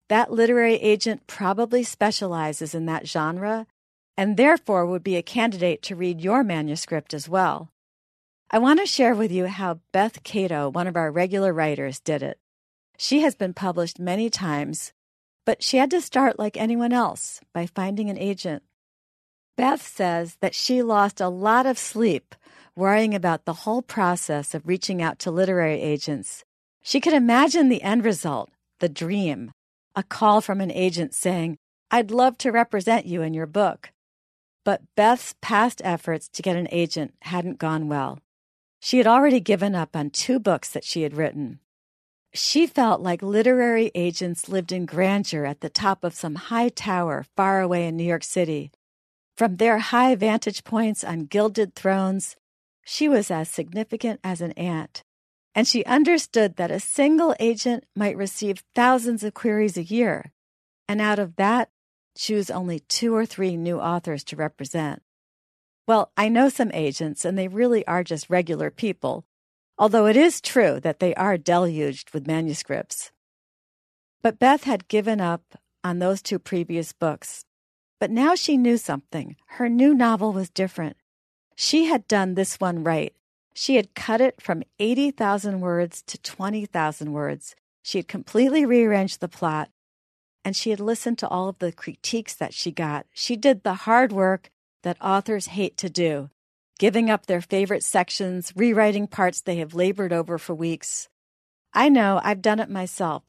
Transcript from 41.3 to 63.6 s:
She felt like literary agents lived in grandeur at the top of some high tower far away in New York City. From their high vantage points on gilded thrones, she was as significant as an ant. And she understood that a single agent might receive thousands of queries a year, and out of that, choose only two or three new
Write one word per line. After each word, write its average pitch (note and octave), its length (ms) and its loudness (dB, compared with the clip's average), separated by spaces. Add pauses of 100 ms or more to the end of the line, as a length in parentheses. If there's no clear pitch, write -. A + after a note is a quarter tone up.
She - 320 2
felt A#3 360 2
like F3 200 -2
literary A3+ 720 2
agents F3 540 -4
lived F#3 240 -4
in F3+ 140 -4
grandeur F3+ 580 0
at C#3+ 160 -6
the D#3+ 100 -8
top G3 360 -2
of E3+ 100 -4
some D#3+ 200 -8
high A#3 340 0
tower F3 560 -4 (100)
far F#3+ 240 4
away F3 260 0
in E3 120 -4
New E3 80 -2
York E3+ 180 -2
City. D#3 480 -2 (640)
From F#3+ 220 0
their A3 220 4
high B3 360 4
vantage G#3+ 480 -2
points A3 400 -2
on E3 220 -6
gilded G#3 500 0
thrones, F#3+ 600 -2 (480)
she - 240 0
was A3+ 200 2
as E3 200 -4
significant G#3 760 -6
as F#3 160 -6
an E3+ 140 -6
ant. E3+ 500 -8 (500)
And A3+ 140 2
she A3+ 160 0
understood C4 720 2
that F3 160 -4
a F3+ 80 -2
single D4+ 580 2
agent A#3 460 0 (140)
might G#3 180 0
receive G3 480 -6 (100)
thousands A#3+ 520 2
of G#3+ 80 -6
queries G#3+ 420 0
a F3 80 -6
year, F#3+ 480 -2 (560)
and G#3 140 -2
out G#3 180 2
of F3 160 -4
that, G#3+ 340 2 (460)
choose G#3 360 -4
only F3+ 280 -6
two - 360 -2
or A3+ 100 2
three F#3 320 -2
new E3+ 220 -2